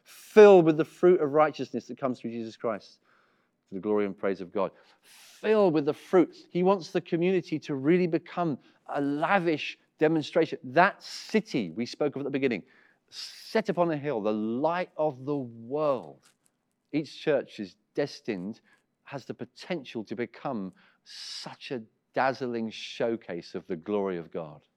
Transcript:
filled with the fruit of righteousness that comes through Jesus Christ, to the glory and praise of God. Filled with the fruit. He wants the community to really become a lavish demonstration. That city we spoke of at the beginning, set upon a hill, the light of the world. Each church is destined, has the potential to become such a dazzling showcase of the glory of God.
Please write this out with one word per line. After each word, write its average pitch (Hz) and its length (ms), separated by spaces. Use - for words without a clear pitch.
filled 202 600
with 160 100
the 156 80
fruit 180 360
of 143 120
righteousness 143 540
that 127 120
comes 127 220
through 117 100
Jesus 113 260
Christ, - 440
to 98 60
the 95 60
glory 104 240
and 95 120
praise 98 240
of 92 120
God. 95 180
Filled 208 340
with 151 120
the 147 80
fruit. - 420
He 175 120
wants 185 280
the 180 100
community 175 600
to 156 140
really 165 320
become 165 520
a 147 60
lavish 156 800
demonstration. 156 640
That 160 400
city - 680
we 113 160
spoke 147 280
of 135 60
at 143 40
the 135 60
beginning, 131 320
set - 600
upon 170 220
a 156 60
hill, 139 240
the 104 120
light 131 640
of 147 280
the 147 120
world. 117 840
Each 147 260
church - 400
is 98 160
destined, 110 640
has 139 200
the 123 100
potential - 720
to - 100
become 113 580
such - 640
a 123 120
dazzling 123 560
showcase - 840
of 90 120
the 95 100
glory 98 420
of 80 120
God. 78 300